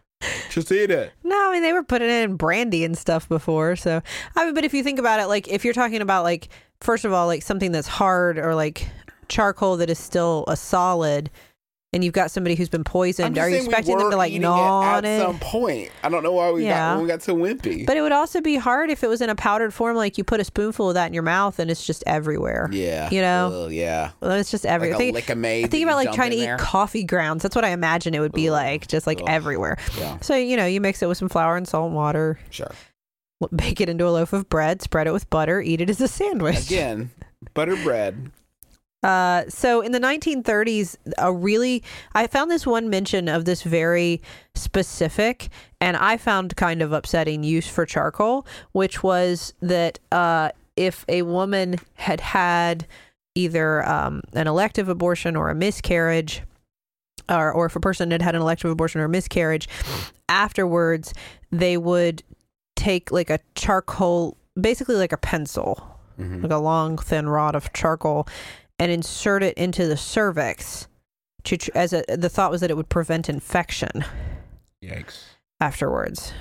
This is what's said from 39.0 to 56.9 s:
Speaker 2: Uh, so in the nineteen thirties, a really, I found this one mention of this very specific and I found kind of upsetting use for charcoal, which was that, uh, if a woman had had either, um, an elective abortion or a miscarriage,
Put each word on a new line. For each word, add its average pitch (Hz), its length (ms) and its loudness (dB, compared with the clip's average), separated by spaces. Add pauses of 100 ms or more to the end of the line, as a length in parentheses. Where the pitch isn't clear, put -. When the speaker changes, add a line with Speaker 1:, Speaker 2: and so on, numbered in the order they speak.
Speaker 2:
Uh, 180 460 4
so 240 320 2
in 226 120 -2
the 247 80 0
nineteen 269 420 0
thirties, 214 560 0 (200)
a 180 140 2
really, 220 520 0 (300)
I 240 120 2
found 294 240 0
this 339 160 0
one 226 240 0
mention 190 380 0
of 165 160 0
this 180 180 0
very 170 580 2 (360)
specific - 920 -2 (320)
and 175 160 0
I 214 200 2
found 190 400 0
kind 165 260 0
of 151 100 -2
upsetting 156 520 0
use 160 240 0
for 165 180 -2
charcoal, 214 580 0 (280)
which 190 320 0
was 180 560 2
that, 175 400 0 (100)
uh, 165 400 2 (260)
if 185 320 -2
a 175 140 2
woman 185 540 0 (180)
had 156 260 -2
had 170 680 2 (500)
either, 160 520 2
um, 147 340 -2 (100)
an 156 160 0
elective 190 400 0
abortion 175 480 0
or 156 140 0
a 156 40 -2
miscarriage, 165 880 0 (840)